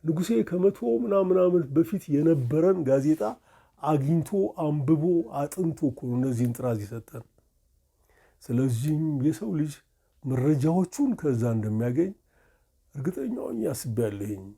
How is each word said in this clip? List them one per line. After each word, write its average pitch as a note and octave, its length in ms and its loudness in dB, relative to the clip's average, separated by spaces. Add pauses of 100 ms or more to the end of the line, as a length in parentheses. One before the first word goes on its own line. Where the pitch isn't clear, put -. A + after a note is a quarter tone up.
ንጉሴ D#3+ 260 -2 (120)
ከመቶ F#3 360 0 (200)
ምናምን G3 400 2
ዓመት F3+ 300 4
በፊት E3 400 2
የነበረን D#3 760 4
ጋዜጣ C3+ 400 2 (600)
አግኝቶ D3+ 460 2 (300)
አንብቦ D3+ 440 2 (320)
አጥንቶ D3+ 500 -4
እኮ C3 180 -2
ነው B2 120 -4
እነዚህን B2 380 0
ጥራዝ A#2 280 -2
የሰጠን። A2+ 440 -12 (1160)
ስለዚህም C3+ 600 0 (180)
የሰው D#3+ 340 -2
ልጅ D3+ 180 -2 (520)
መረጃዎቹን D#3 920 0
ከዛ B2+ 340 0
እንደሚያገኝ A2+ 640 0 (800)
እርግጠኛ D#3 440 -6
ሆኜ - 300 -6
አስቤያለሁኝ። G#2 760 -4 (140)